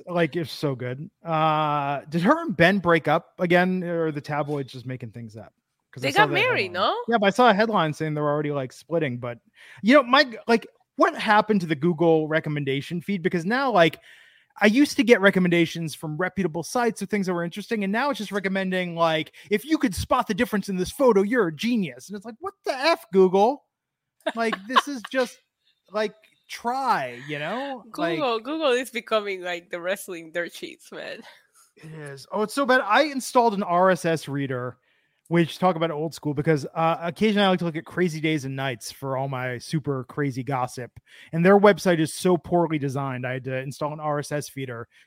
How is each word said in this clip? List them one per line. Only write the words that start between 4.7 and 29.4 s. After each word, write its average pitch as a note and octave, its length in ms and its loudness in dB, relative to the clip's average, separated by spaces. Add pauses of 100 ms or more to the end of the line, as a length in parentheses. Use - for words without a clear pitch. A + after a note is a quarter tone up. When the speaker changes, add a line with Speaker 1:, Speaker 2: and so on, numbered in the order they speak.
Speaker 1:
just B2 120 -16
making B2 260 -10
things A2+ 260 -16
up? G2+ 160 -18 (380)
'Cause B2+ 120 -10
I C4+ 40 -2
Speaker 2:
They C#4+ 40 0
Speaker 1:
saw E4 120 -2
Speaker 2:
got G#4+ 40 4
Speaker 1:
that G#4+ 60 -4
Speaker 2:
married, G#4+ 300 0
Speaker 1:
headline. F4+ 100 -6
Speaker 2:
no? C4 240 0 (100)
Speaker 1:
Yeah, A#3 100 4
but G3+ 100 2
I - 20 6
saw A#3+ 200 6
a G3+ 40 8
headline F#3+ 400 2
saying D#3 200 -4
they're D3 140 0
already, D3 240 0
like, C3+ 220 -6
splitting. D3 460 -4
But, A#2+ 200 -10 (440)
you A3 100 6
know, D4 100 6
my, C4 260 2 (180)
like, A#3 200 2 (300)
what D#4+ 180 4
happened G#3+ 460 2
to F3 60 -4
the D#3+ 80 -2
Google D#3+ 520 2
recommendation D3 720 -4
feed? F#3+ 240 -4
Because E3+ 220 -2
now, B3+ 260 -2
like, E3+ 300 4 (580)
I G3+ 60 6
used B3 320 4
to C#4 80 4
get A3 160 6
recommendations F3 760 2
from D3+ 220 -8
reputable F3 460 -4
sites A#3+ 380 -2
of G3 80 -8
things G3 180 -2
that F#3 60 0
were E3+ 120 -2
interesting, G3+ 400 -6
and G3 80 -2
now C4 160 0
it's C4 80 -4
just G3 160 -8
recommending, F#3 640 -2
like, D#3+ 380 0 (160)
"If G#3 140 2
you D4+ 140 2
could A3+ 180 0
spot - 320 0
the A3 60 -2
difference G#3 340 -2
in G3 80 -4
this F3+ 160 -4
photo, A#3 300 4
you're G#3 260 2
a D#3+ 80 -4
genius." F3 540 -4
And G#3 80 -12
it's F#3+ 80 -18
like, A3+ 140 -14
"What F#4+ 160 -10 (100)
the E4 100 -2
F, D#4 380 0
Google?" G3 500 4 (720)
Like, A3+ 180 -2 (140)
this B3+ 220 0
is C4+ 200 -8
just, C4 300 -4 (520)
like, G#3+ 220 -4 (360)
try, G#3 800 -4
you D3 120 -6
know? A#3+ 440 -8 (140)
Like E4 200 -2
Speaker 2:
Google, A#3+ 240 -2
Google D4 320 -2
is B3 180 -2
becoming, G#3 500 -4